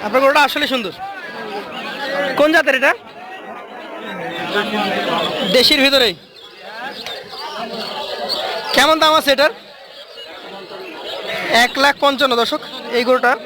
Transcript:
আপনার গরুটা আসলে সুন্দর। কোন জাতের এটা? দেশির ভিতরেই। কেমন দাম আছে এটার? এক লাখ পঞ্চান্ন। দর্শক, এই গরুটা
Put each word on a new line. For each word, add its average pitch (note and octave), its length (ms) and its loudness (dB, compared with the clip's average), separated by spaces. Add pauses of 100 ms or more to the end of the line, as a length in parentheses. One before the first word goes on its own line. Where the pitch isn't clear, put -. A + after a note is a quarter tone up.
আপনার A#3+ 160 4
গরুটা C#4+ 200 6
আসলে C#4+ 260 2
সুন্দর। A3+ 240 -2 (1500)
কোন D4+ 160 6
জাতের D#4 220 4
এটা? C#4 180 4 (2500)
দেশির C#4 280 6
ভিতরেই। C4 340 4 (2500)
কেমন D4+ 260 4
দাম D#4 140 6
আছে C#4+ 180 4
এটার? C#4 180 4 (2000)
এক A#3+ 260 6
লাখ C#4 220 4
পঞ্চান্ন। C4+ 360 2
দর্শক, A#3 240 0 (320)
এই A#3+ 120 2
গরুটা B3 320 4 (100)